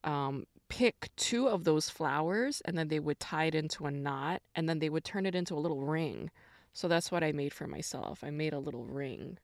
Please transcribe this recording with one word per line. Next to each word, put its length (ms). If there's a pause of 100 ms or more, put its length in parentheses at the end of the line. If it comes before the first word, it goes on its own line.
um, 420 (220)
pick 480
two 300
of 180
those 240
flowers, 760
and 120
then 120
they 120
would 200
tie 240
it 100
into 320
a 40
knot, 520 (120)
and 140
then 120
they 100
would 140
turn 200
it 120
into 180
a 60
little 200
ring. 500 (440)
So 140
that's 240
what 120
I 80
made 220
for 140
myself. 540
I 80
made 220
a 60
little 260
ring. 600